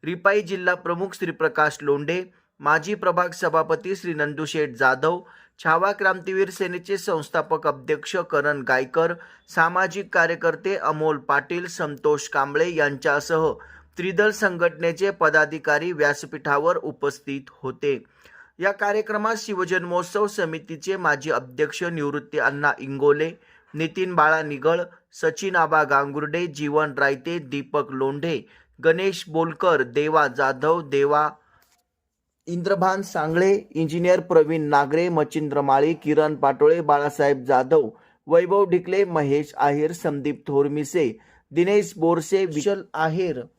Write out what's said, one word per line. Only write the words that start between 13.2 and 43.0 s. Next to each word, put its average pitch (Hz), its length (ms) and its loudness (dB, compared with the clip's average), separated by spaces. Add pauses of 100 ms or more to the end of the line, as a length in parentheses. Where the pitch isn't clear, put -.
त्रिदल 185 320 2
संघटनेचे 175 800 -2
पदाधिकारी 156 840 0
व्यासपीठावर 147 840 0
उपस्थित 139 640 -6 (220)
होते. 131 400 -4 (560)
या 190 140 0
कार्यक्रमात 214 680 -2
शिवजन्मोत्सव 180 880 -2
समितीचे 165 680 -6
माजी 151 340 -2
अध्यक्ष 131 520 -2
निवृत्ती 147 560 -4
अण्णा 143 400 0
इंगोले, 143 520 2 (440)
नितीन 165 400 -4
बाळा 156 280 4
निगळ, 151 400 0 (300)
सचिन 180 440 -2
आबा 156 260 4
गांगुर्डे, 147 640 0
जीवन 147 520 -2
रायते, 139 400 0
दीपक 139 540 -6
लोंढे, 139 560 -4 (360)
गणेश 180 440 -2
बोलकर, 160 540 0
देवा 147 440 2
जाधव, 135 540 0
देवा 147 500 2 (1160)
इंद्रभान 185 560 0
सांगळे, 185 580 2 (100)
इंजिनियर 170 500 2
प्रवीण 160 420 4
नागरे, 147 460 2
मच्छिंद्र 151 520 0
माळी, 139 340 4
किरण 151 400 2
पाटोळे, 143 460 4
बाळासाहेब 143 640 2
जाधव, 131 440 2 (380)
वैभव 180 380 4
ढिकले, 180 400 0
महेश 147 520 0
आहेर, 147 360 0
संदीप 147 540 -6
थोरमिसे, 143 720 0 (320)
दिनेश 180 460 2
बोरसे, 170 480 2
विशाल 180 380 -2 (120)
आहेर 160 460 -2 (180)